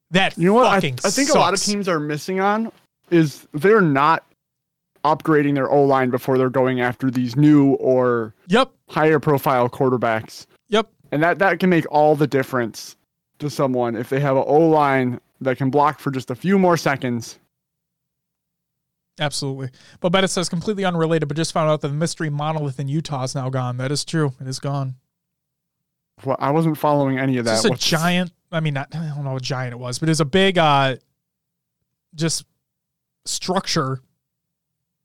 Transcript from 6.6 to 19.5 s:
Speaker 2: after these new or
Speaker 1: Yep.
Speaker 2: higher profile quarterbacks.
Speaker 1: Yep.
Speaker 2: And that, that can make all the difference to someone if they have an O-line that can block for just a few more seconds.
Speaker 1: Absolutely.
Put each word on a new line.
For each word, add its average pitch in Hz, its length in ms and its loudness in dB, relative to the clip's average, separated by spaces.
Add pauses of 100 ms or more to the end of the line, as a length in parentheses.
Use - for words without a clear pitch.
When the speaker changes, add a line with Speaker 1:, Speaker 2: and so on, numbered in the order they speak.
Speaker 2:
after 123 280 -2
these 123 260 -2
new 147 380 6
or 123 600 0 (140)
Speaker 1:
Yep. 226 240 2 (180)
Speaker 2:
higher 156 300 2
profile 135 500 2
quarterbacks. 120 760 -2 (240)
Speaker 1:
Yep. 214 220 0 (200)
Speaker 2:
And 143 120 -2
that, 170 160 0
that 180 200 2
can 190 120 2
make 160 200 2
all 151 240 4
the 147 120 2
difference 131 680 -4 (420)
to 147 120 -8
someone 123 460 -2
if 117 140 -8
they 135 120 -2
have 135 160 0
an 131 100 0
O-line 143 720 2 (220)
that 131 160 -2
can 135 120 -2
block 147 300 2
for - 100 -6
just 131 220 -6
a 123 40 -8
few 190 220 0
more 180 200 4
seconds. 127 600 -4 (1800)
Speaker 1:
Absolutely. 135 500 -6 (320)